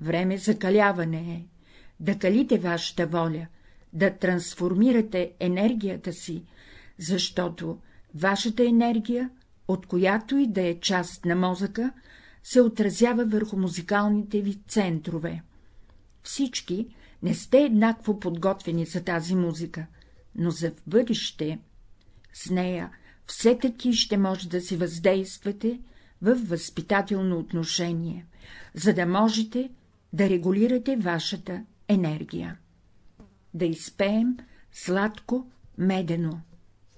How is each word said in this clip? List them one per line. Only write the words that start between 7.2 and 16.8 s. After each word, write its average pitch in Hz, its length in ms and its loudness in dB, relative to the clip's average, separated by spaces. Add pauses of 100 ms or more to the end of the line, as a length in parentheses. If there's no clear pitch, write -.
вашата 196 500 0
енергия, 240 680 2 (380)
от 185 180 -2
която 202 500 2
и 277 100 4
да 190 160 0
е 170 180 -2
част 180 440 -2
на 175 120 2
мозъка, 190 560 0 (500)
се - 180 4
отразява 226 640 4
върху 214 320 0
музикалните 208 840 0
ви 202 260 -4
центрове. 165 720 -2 (800)
Всички 247 720 -4 (280)